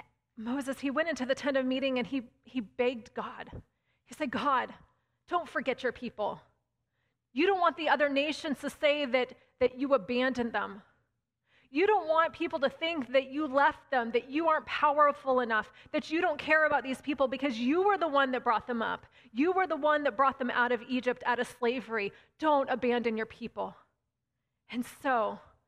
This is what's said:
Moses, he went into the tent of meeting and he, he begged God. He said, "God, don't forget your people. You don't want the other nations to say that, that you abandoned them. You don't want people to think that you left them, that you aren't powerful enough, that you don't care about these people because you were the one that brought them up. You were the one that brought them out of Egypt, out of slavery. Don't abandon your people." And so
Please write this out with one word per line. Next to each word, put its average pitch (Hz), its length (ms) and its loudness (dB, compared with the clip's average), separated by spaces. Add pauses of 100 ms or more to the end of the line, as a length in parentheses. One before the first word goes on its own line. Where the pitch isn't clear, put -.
(360)
Moses, 247 420 -6
he 277 120 -4
went 311 180 -2
into 254 180 -4
the 262 80 0
tent 269 220 -2
of 262 100 0
meeting 262 320 0
and 247 80 -2
he, 269 160 -4 (220)
he - 160 -8
begged 240 540 -4
God. - 360 -10 (540)
He - 100 -20
said, 302 160 -6
"God, 247 420 -2 (560)
don't 339 200 -2
forget 254 340 -4
your 247 100 -2
people. - 480 -8 (920)
You 285 140 2
don't 392 140 4
want 330 160 4
the 311 120 -2
other 285 200 4
nations 285 520 -2
to 285 100 -6
say 294 360 0
that, 247 280 -2 (240)
that 254 200 0
you 269 140 0
abandoned 247 600 0
them. 202 300 -6 (920)
You 330 120 2
don't 403 200 2
want 320 280 2
people 330 260 -4
to 269 80 2
think 320 440 -4
that 269 180 2
you 294 160 -4
left 277 440 2
them, 233 200 0
that 240 180 0
you 302 180 0
aren't 311 200 2
powerful 285 720 4
enough, 214 320 0 (200)
that - 180 -2
you 320 100 0
don't 349 180 0
care 311 280 4
about 294 160 2
these 262 180 -6
people 285 280 0
because 262 300 -2
you 277 240 2
were 403 140 4
the 339 120 0
one 277 240 2
that 247 120 -2
brought 226 220 0
them 240 160 -2
up. 180 240 -6 (260)
You 302 200 2
were 370 140 2
the 320 100 -2
one 302 260 2
that 277 120 0
brought 269 240 2
them 247 120 -4
out 240 200 2
of 233 160 -2
Egypt, 247 380 -2
out 240 140 0
of 247 80 0
slavery. 226 680 -4 (260)
Don't 285 300 2
abandon 240 480 0
your 220 80 -2
people." 208 500 -10 (960)
And 233 140 -6 (180)
so 220 360 0 (300)